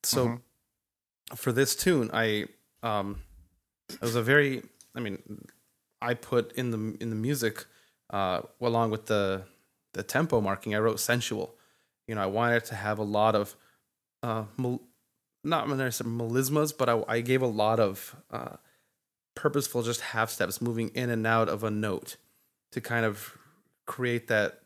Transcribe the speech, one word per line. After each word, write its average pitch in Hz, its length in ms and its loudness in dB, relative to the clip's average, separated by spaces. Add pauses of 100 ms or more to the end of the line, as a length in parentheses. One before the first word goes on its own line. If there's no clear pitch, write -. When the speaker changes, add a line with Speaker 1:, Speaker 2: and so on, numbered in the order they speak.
Speaker 1:
So 131 260 2
Speaker 2:
Mm-hmm. - 1080 -14
Speaker 1:
for - 160 -2
this 131 240 4
tune, 147 360 4
I, 107 340 2 (360)
um, 101 380 -2 (760)
it - 60 -16
was 117 140 -2
a 120 80 2
very, 135 400 2 (320)
I 127 60 -8
mean, 104 460 -10 (540)
I 120 140 -2
put 120 380 -2
in 123 180 -4
the, 110 300 -4
in 113 100 -4
the 110 60 -4
music, 117 500 -2 (440)
uh, 95 320 0 (180)
along 117 300 2
with 107 160 -4
the, 95 360 0 (520)
the 101 80 -4
tempo 139 380 2
marking, 104 340 -2
I 107 40 2
wrote 113 220 2
sensual. 113 540 -2 (520)
You 113 80 -6
know, 104 80 0
I 95 40 2
wanted 117 400 2
to - 80 -8
have 107 240 -2
a 107 60 -2
lot 107 300 4
of, 101 220 0 (680)
uh, 113 220 -4 (120)
mel-, 123 260 -2 (640)
not 156 240 0
necessarily 123 480 -2
melismas, 135 600 0
but 127 120 4
I, 113 200 4
I 113 120 2
gave 127 220 2
a 127 40 2
lot 110 340 2
of, 101 360 0 (140)
uh, - 260 -10 (760)
purposeful 135 480 0
just 117 180 -2
half 110 300 -2
steps - 300 -2
moving 117 280 -2
in 123 220 -2
and 113 160 0
out 113 220 4
of 104 160 -2
a 107 60 0
note 104 460 -4 (560)
to 123 80 -4
kind 117 260 0
of 104 300 -6 (500)
create 120 420 -2
that 107 380 2